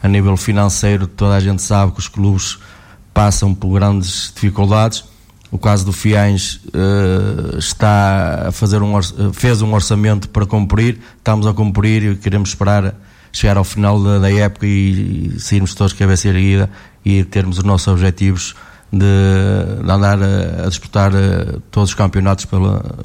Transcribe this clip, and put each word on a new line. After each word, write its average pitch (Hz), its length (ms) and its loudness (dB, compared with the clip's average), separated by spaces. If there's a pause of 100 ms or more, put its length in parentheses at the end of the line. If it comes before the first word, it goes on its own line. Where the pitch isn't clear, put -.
a 98 60 2
nível 98 280 2
financeiro 101 680 0
toda 101 280 0
a 98 60 2
gente 95 220 -2
sabe 98 300 0
que - 60 -10
os - 100 -10
clubes 98 500 -2 (560)
passam 101 400 2
por 92 240 -2
grandes 98 560 -2
dificuldades. 104 720 0 (460)
O 107 80 -6
caso 101 280 0
do 98 60 -2
Fiães, 101 680 0 (140)
eh, 95 840 0
está 98 880 0
a 95 40 -4
fazer 104 300 0
um 104 100 0
orç-, 98 220 -2 (180)
fez 117 300 0
um 107 100 0
orçamento 104 560 0
para 104 160 0
cumprir, 107 540 0 (180)
estamos 107 300 0
a 107 80 0
cumprir 104 480 0
e 101 140 -2
queremos 98 320 -2
esperar 98 460 0 (380)
chegar 101 240 2
ao 95 80 2
final 104 380 0
da, 101 160 2
da 98 140 2
época 104 340 0
e, 98 680 -2
e - 40 -10
sairmos 95 340 -2
todos 98 180 0
de - 60 -16
cabeça 98 300 2
erguida 98 400 2 (360)
e 98 200 2
termos 92 340 -2
os 92 60 -2
nossos 98 220 2
objetivos 92 720 0 (360)
de, 98 60 0 (840)
de 90 60 -2
andar 98 300 2
a, 87 460 -2
a - 20 -2
disputar, 98 460 -2
eh, 95 440 0 (120)
todos 101 200 0
os - 40 -10
campeonatos 98 520 0
pela 98 380 0 (200)